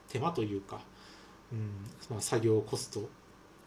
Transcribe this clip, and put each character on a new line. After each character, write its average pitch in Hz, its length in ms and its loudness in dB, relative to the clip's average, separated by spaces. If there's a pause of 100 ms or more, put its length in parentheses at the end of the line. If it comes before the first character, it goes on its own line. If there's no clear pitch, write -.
手 - 80 -2
間 156 140 2
と 127 100 0
い 104 160 0
う 98 40 -2
か、 104 200 -10 (720)
う - 20 -6
ん、 110 40 -2 (500)
ま 113 80 -4
あ、 98 40 -4
作 113 220 2
業 110 180 8
コ - 160 -2
ス - 100 -6
ト、 107 200 -6 (600)